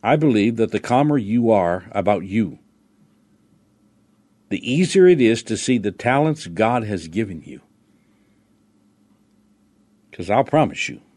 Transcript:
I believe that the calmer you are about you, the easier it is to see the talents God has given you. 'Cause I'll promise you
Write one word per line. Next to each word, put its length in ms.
I 140
believe 400
that 140
the 100
calmer 380
you 320
are 400
about 340
you, 340
the 220
easier 360
it 140
is 240
to 120
see 220
the 140
talents 540
God 380
has 240
given 340
you. 200
'Cause 180
I'll 140
promise 440
you 120